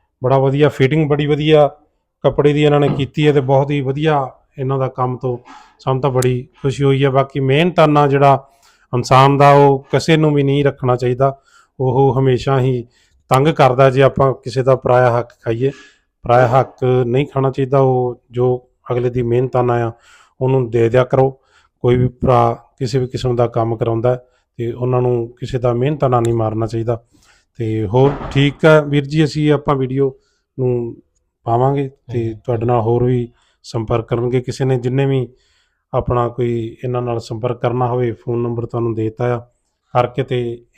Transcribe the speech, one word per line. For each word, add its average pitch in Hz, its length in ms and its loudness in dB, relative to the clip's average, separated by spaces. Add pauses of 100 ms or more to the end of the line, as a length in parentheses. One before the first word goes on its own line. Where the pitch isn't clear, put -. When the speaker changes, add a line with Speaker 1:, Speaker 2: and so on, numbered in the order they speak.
(240)
Speaker 1:
ਬੜਾ 127 140 2
ਵਧੀਆ 139 320 2
ਫਿਟਿੰਗ, 143 400 0
ਬੜੀ 147 160 0
ਵਧੀਆ 151 440 2 (540)
ਕੱਪੜੇ 147 300 2
ਦੀ 147 100 2
ਇਹਨਾਂ 147 160 4
ਨੇ 143 100 2
ਕੀਤੀ 143 380 -2
ਹੈ 147 60 4
ਤੇ 147 60 2
ਬਹੁਤ 135 320 0
ਹੀ 143 100 -2
ਵਧੀਆ 139 460 -2 (300)
ਇਹਨਾਂ 135 220 -4
ਦਾ 131 80 -2
ਕੰਮ 127 300 -4
ਤੋਂ 123 200 -6 (420)
ਸਾਨੂੰ 131 220 -2
ਤਾਂ 139 100 0
ਬੜੀ 127 360 0 (140)
ਖੁਸ਼ੀ 139 220 -4
ਹੋਈ 139 200 2
ਹੈ। 139 60 2
ਬਾਕੀ 135 300 0
ਮਿਹਨਤਾਨਾ 147 680 2
ਜਿਹੜਾ 139 400 2 (460)
ਇਨਸਾਨ 131 440 4
ਦਾ, 143 140 6
ਉਹ 143 400 4
ਕਿਸੇ 160 260 2
ਨੂੰ 156 160 2
ਵੀ 143 100 2
ਨਹੀਂ 139 220 0
ਰੱਖਣਾ 135 300 0
ਚਾਹੀਦਾ, 127 440 -2 (400)
ਉਹ 131 400 2
ਹਮੇਸ਼ਾ 135 400 0
ਹੀ 123 260 -2 (440)
ਤੰਗ 135 180 4
ਕਰਦਾ 135 420 4
ਜੇ 131 120 2
ਆਪਾਂ 135 320 2
ਕਿਸੇ 127 300 -6
ਦਾ 131 120 4
ਪਰਾਇਆ 123 440 2
ਹੱਕ 117 100 -8 (120)
ਖਾਈਏ। 120 300 -4 (520)
ਪਰਾਇਆ 123 240 4
ਹੱਕ 127 360 -2
ਨਹੀਂ 127 420 0
ਖਾਣਾ 135 260 -2
ਚਾਹੀਦਾ, 135 280 -2
ਉਹ 127 420 0 (100)
ਜੋ 123 380 -2 (220)
ਅਗਲੇ 123 180 -2
ਦੀ 120 120 -4
ਮਿਹਨਤਾਨਾ 123 520 0 (140)
ਆ 113 40 -6 (500)
ਉਹਨੂੰ 131 280 0
ਦੇ 117 200 2
ਦਿਆ 127 140 2
ਕਰੋ। 131 260 2 (520)
ਕੋਈ 123 160 2
ਵੀ 123 100 0
ਭਰਾ 120 460 0 (260)
ਕਿਸੇ 131 200 -4
ਵੀ 127 80 -2
ਕਿਸਮ 123 280 -4
ਦਾ 120 120 0
ਕੰਮ 117 280 -2
ਕਰਾਉਂਦਾ 117 360 -2
ਹੈ 123 80 -2 (380)
ਤੇ 117 140 -6
ਉਹਨਾਂ 123 300 -2
ਨੂੰ 123 260 -2 (120)
ਕਿਸੇ 127 200 -8
ਦਾ 120 140 0
ਮਿਹਨਤਾਨਾ 131 460 0
ਨਹੀਂ 117 140 0
ਮਾਰਨਾ 110 340 -2
ਚਾਹੀਦਾ। 113 360 -6 (540)
ਤੇ 110 300 -4
ਹੋਰ 127 240 2 (200)
ਠੀਕ 139 340 0
ਹੈ 156 160 6
ਵੀਰ 143 240 -2
ਜੀ, 151 180 0
ਅਸੀਂ 151 280 0
ਆਪਾਂ 147 240 0
ਵੀਡੀਓ 131 380 -2 (460)
ਨੂੰ 120 360 -4 (480)
ਪਾਵਾਂਗੇ 135 460 0
ਤੇ 120 300 -10
Speaker 2:
ਹਾਂਜੀ। 113 140 -6
Speaker 1:
ਤੁਹਾਡੇ 113 320 -6
ਨਾਲ 120 160 0
ਹੋਰ 117 220 0
ਵੀ 123 240 0 (360)
ਸੰਪਰਕ 117 440 -4
ਕਰਨਗੇ। 123 340 -2
ਕਿਸੇ 127 240 -6
ਨੇ 131 120 0
ਜਿੰਨੇ 127 280 -2
ਵੀ 135 220 -2 (640)
ਆਪਣਾ 123 340 -2
ਕੋਈ 117 560 -6
ਇਹਨਾਂ 123 180 -6
ਨਾਲ 120 180 -6
ਸੰਪਰਕ 113 420 -8
ਕਰਨਾ 123 260 -2
ਹੋਵੇ, 123 240 -4
ਫੋਨ 117 280 -8
ਨੰਬਰ 120 260 -6
ਤੁਹਾਨੂੰ 117 280 -6
ਦੇ 110 100 -6
ਦਿੱਤਾ 120 320 -4
ਆ, 117 40 -10 (540)
ਕਰਕੇ 123 300 -2
ਤੇ 120 420 -6 (120)